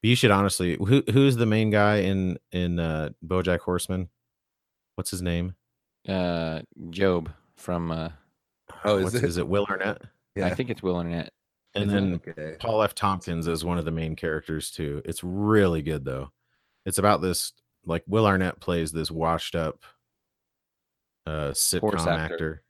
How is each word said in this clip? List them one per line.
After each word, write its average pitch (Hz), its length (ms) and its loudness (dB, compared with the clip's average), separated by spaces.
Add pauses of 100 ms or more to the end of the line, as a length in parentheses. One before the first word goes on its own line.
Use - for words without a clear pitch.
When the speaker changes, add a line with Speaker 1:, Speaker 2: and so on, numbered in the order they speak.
Speaker 1:
But 110 60 2
you 123 80 6
should 117 140 6
honestly, 95 460 4
who, 107 260 4 (100)
who's 135 240 6
the 117 100 2
main 110 220 2
guy 104 280 4
in, 95 420 0 (140)
in, 87 260 -2
uh, 78 320 -2 (160)
BoJack 90 340 0
Horseman? 90 480 -4 (840)
What's - 160 -8
his 92 100 -6
name? 87 360 -2 (520)
Speaker 2:
Uh, 85 540 -2 (260)
Job 87 420 0 (260)
from, 85 340 -4
uh, 80 200 -6 (720)
Speaker 3:
Oh, 104 140 2
is 92 60 2
Speaker 1:
what's, 90 120 -2
Speaker 3:
it? 117 80 0
Speaker 1:
is 87 140 -2
it 85 100 -2
Will 101 220 0
Arnett? 95 320 -4 (320)
Speaker 3:
Yeah. 98 100 -2
Speaker 2:
I 90 60 0
think 120 180 -4
it's 107 140 -8
Will 90 140 0
Arnett. 85 360 -6 (420)
Speaker 1:
And 101 100 -2
Speaker 2:
Is 101 60 0
it? 101 40 2
Speaker 1:
then 98 200 2 (140)
Speaker 3:
Okay. 78 320 -12
Speaker 1:
Paul 110 220 2
F. 101 120 2
Tompkins 90 540 -2
is 80 160 -2
one 87 140 0
of 78 80 -4
the 82 40 -2
main 80 240 -4
characters 78 560 -4
too. 73 360 -6
It's 82 180 -8
really 95 560 4
good 73 240 -4
though. 67 280 -8 (520)
It's 95 140 -2
about 95 240 4
this, - 320 -2 (320)
like, 82 200 -2
Will 107 200 4
Arnett 92 340 2
plays 82 320 -2
this 80 180 -4
washed 82 460 -2
up, 80 280 -4 (1400)
uh, 76 260 -4
sitcom - 280 0
Speaker 2:
Horse 98 260 0
actor. 80 280 0
Speaker 1:
actor. 80 360 -6